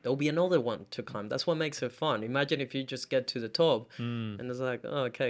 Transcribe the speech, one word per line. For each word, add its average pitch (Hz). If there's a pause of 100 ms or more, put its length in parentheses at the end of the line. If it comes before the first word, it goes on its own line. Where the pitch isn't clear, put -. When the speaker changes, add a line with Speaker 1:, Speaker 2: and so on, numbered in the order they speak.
Speaker 1:
there'll 127
be 147
another 175
one 113
to 117
climb. 107
That's 131
what 165
makes 156
it 120
fun. 127
Imagine 139
if 135
you 135
just 127
get 131
to -
the 113
top 135
Speaker 2:
Mm. 117
Speaker 1:
and 123
it's 123
like, 123
"Oh, 143
okay, 123